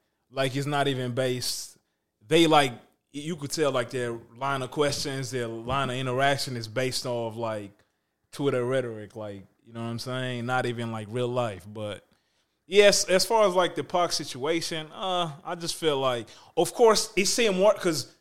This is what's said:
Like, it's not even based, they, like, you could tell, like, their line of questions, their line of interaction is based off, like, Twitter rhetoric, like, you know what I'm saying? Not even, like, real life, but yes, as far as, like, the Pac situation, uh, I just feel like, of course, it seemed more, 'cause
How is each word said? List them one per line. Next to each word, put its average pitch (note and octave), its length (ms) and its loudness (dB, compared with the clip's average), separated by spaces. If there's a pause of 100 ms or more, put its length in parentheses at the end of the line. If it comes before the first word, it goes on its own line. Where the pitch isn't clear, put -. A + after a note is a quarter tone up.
(320)
Like, C3+ 260 -2
it's C#3 100 -2
not C#3+ 220 2
even B2+ 240 -2
based, B2+ 640 -4 (500)
they, E3 180 6
like, C#3+ 280 4 (440)
you D#3 200 -8
could C#3+ 140 -8
tell, C#3+ 200 0
like, A#2+ 200 -2
their A#2+ 280 -4 (180)
line C3+ 240 -2
of B2+ 100 -8
questions, C3+ 600 -2
their B2 160 -4
line B2 420 -4
of B2 60 -4
interaction C3 640 0
is A2+ 100 -6
based - 380 -4
off, A#2 320 -4
like, G#2+ 340 -6 (640)
Twitter B2+ 320 0
rhetoric, A#2 500 -4
like, G#2 300 -10 (200)
you A2+ 60 -20
know A#2 100 -10
what A#2 60 -4
I'm A#2 120 -6
saying? B2+ 460 -6
Not B2+ 200 0
even, A#2 260 -4
like, A2 180 -8
real B2 200 -4
life, A2 420 -4
but G#2 340 -10 (640)
yes, G3+ 380 6
as F3+ 200 4
far A3 220 4
as, F3+ 60 2
like, F3 220 2
the D3 100 -4
Pac F3 260 0
situation, D#3 800 -4
uh, F3+ 400 -4 (140)
I F3 100 -6
just E3+ 200 -6
feel D3+ 220 0
like, B2 300 0 (300)
of E3 160 2
course, A3 420 6
it - 120 2
seemed G#3+ 280 2
more, G3+ 180 6
'cause D#3+ 340 -2 (140)